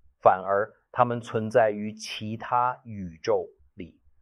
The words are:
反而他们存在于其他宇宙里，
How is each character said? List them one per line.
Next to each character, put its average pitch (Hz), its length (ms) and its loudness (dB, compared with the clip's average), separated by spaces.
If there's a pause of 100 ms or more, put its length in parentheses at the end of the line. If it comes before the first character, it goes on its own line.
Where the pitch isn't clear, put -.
(200)
反 95 240 6
而 101 300 -2 (160)
他 123 160 4
们 120 160 -4
存 110 260 -4
在 110 220 4
于 107 240 -6
其 110 420 -10
他 123 480 -2
宇 95 380 -12
宙 101 260 0 (240)
里， 87 260 -16 (240)